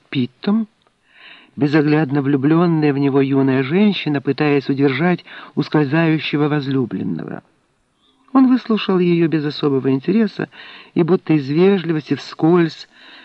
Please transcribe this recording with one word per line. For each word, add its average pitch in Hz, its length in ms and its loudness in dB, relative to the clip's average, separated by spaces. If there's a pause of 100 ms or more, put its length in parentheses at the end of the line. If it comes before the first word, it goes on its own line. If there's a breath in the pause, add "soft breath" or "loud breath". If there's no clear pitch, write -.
(100)
Питом, 202 580 -4 (880 loud breath)
безоглядно 147 680 0
влюбленная 151 720 2
в 135 40 -4
него 139 240 2
юная 135 420 2
женщина, 160 580 0
пытаясь 143 480 0
удержать 143 540 0 (320 loud breath)
ускользающего 151 920 0
возлюбленного. 131 960 -4 (920)
Он 262 160 4
выслушал 214 500 0
ее 175 280 2
без 147 180 -2
особого 139 460 -2
интереса 196 580 -2 (440 loud breath)
и 175 100 2
будто 165 300 0
из 139 160 0
вежливости 165 680 0
вскользь 165 760 0 (360 loud breath)